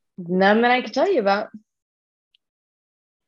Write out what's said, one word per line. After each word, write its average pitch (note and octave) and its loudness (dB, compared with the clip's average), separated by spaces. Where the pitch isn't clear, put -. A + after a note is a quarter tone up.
None F#3+ 2
that A#3+ 2
I B3 2
can A#3 -12
tell E4 0
you C#4+ 2
about. G3+ -2